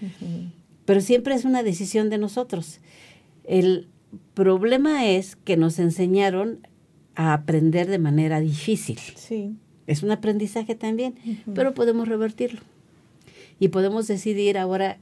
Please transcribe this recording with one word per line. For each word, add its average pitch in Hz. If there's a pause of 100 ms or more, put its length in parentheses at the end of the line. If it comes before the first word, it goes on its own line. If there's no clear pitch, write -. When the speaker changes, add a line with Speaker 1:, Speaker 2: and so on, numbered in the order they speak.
Speaker 1:
Ujú. 175 (340)
Speaker 2:
Pero 196
siempre 240
es 240
una 254
decisión 208
de 214
nosotros. 208 (640)
El 185 (480)
problema 233
es 190
que -
nos 160
enseñaron 185 (480)
a 160
aprender 160
de 196
manera 156
difícil. 160 (160)
Speaker 1:
Sí. 214 (320)
Speaker 2:
Es 151
un 202
aprendizaje 214
también, 226 (100)
Speaker 1:
Ujú. 220
Speaker 2:
pero 226
podemos 233
revertirlo. 220 (1000)
Y 190
podemos 196
decidir 202
ahora 190